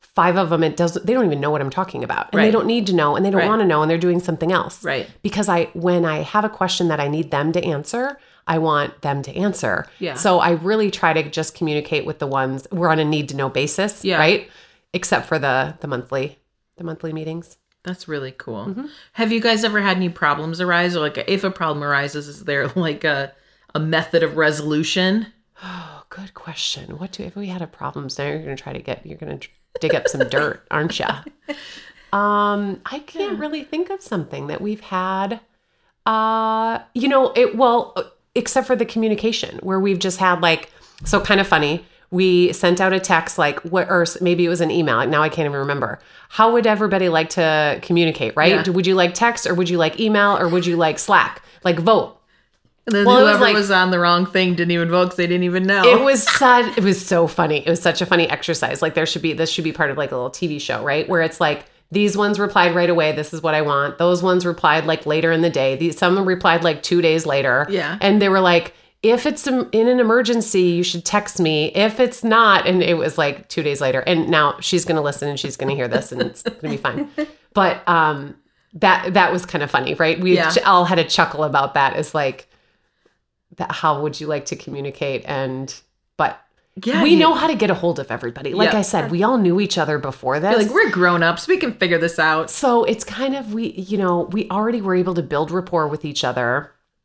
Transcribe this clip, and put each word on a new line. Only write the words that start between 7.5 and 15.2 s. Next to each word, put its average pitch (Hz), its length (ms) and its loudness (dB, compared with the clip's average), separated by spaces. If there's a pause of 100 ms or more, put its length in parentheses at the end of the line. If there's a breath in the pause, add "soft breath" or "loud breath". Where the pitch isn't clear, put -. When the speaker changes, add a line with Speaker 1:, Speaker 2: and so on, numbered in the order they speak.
Speaker 1:
to 175 100 0
answer, 165 540 -4 (280 soft breath)
I 165 120 0
want 151 460 0
them 139 180 -4
to 135 120 -12
answer. 170 540 -2 (120)
Speaker 2:
Yeah. 165 160 -6
Speaker 1:
So 185 240 4
I 175 120 2
really 196 400 0
try 165 220 0
to 156 100 0
just 147 320 -6
communicate 151 500 -4
with 156 140 -8
the 147 80 -4
ones, 135 460 -4
we're 175 160 0
on 160 100 2
a 156 60 2
need 151 240 -2
to 139 80 -8
know 139 100 -2
basis, 190 560 -2
Speaker 2:
Yeah. 185 140 0
Speaker 1:
right? 165 320 2 (420 soft breath)
Except - 360 -2